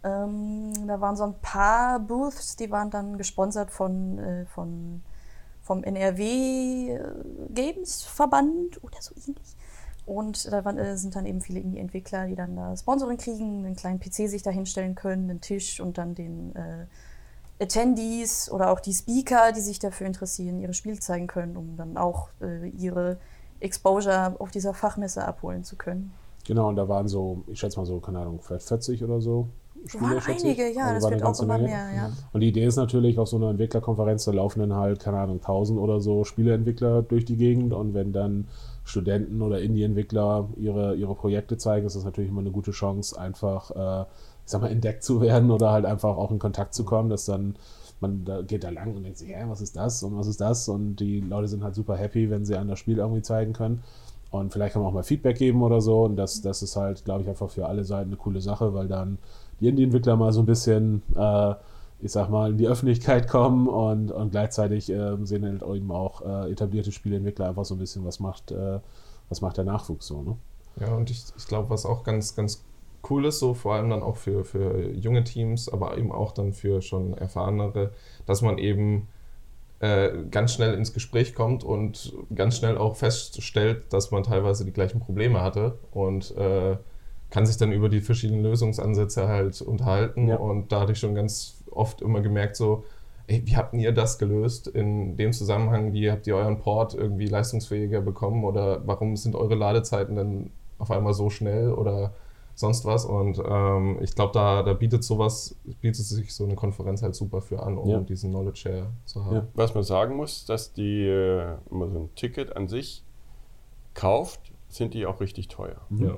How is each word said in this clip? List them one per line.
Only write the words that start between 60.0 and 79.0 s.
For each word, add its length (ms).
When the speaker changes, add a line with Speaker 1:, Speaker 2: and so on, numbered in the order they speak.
Speaker 2:
mal 160
so 80
ein 60
bisschen, 560
äh, 380
ich 120
sag 180
mal, 220
in 60
die 100
Öffentlichkeit 580
kommen 420
und, 440
und 180
gleichzeitig, 600
ähm, 360
sehen 180
halt 180
eben 280
auch, 340
äh, 280
etablierte 400
Spieleentwickler 560
einfach 160
so 100
ein 40
bisschen, 260
was 160
macht, 320
äh, 260
was 120
macht 160
der 80
Nachwuchs 420
so, 160
ne? 140
Speaker 3:
Ja, 160
und 160
ich, 140
ich 120
glaub, 220
was 160
auch 180
ganz, 320
ganz 260
cool 160
ist, 140
so 160
vor 200
allem 140
dann 140
auch 140
für, 280
für 480
junge 320
Teams, 460
aber 260
eben 160
auch 200
dann 200
für 300
schon 320
erfahrenere, 800
dass 160
man 160
eben, 500